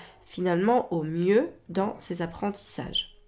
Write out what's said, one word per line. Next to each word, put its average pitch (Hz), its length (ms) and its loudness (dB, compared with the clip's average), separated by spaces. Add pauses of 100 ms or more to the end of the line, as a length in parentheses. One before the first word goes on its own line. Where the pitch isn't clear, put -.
(260)
finalement 180 680 2
au 165 100 0
mieux 175 480 2 (180)
dans 190 300 -2
ses - 220 -8
apprentissages. - 880 -6 (200)